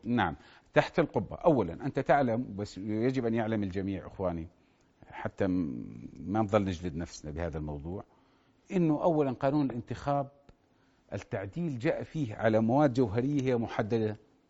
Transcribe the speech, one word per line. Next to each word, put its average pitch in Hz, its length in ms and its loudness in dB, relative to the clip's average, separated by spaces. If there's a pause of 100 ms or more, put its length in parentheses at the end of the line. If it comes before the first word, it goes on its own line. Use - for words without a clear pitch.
نعم، 101 320 2 (380)
تحت - 240 2
القبة. 117 380 0
أولا، 107 500 2
أنت 139 120 -4
تعلم، 127 480 2 (100)
بس 101 220 -6
يجب 113 480 0
أن 113 80 0
يعلم 110 280 0
الجميع، 95 440 -4
إخواني، 85 420 -4 (640)
حتى - 360 -4
م-، 78 380 -2 (420)
ما 104 160 0
نضل 104 220 4
نجلد 87 320 -4
نفسنا 80 340 -10
بهذا 80 280 -4
الموضوع، 76 460 -8 (680)
إنه 160 300 2
أولا 151 300 2
قانون 139 340 0
الانتخاب 131 640 -4 (840)
التعديل 117 680 -6
جاء 120 240 0
فيه 123 320 -6
على 110 260 4
مواد 123 320 4
جوهرية 123 500 2
هي 127 140 2
محددة 110 600 0 (340)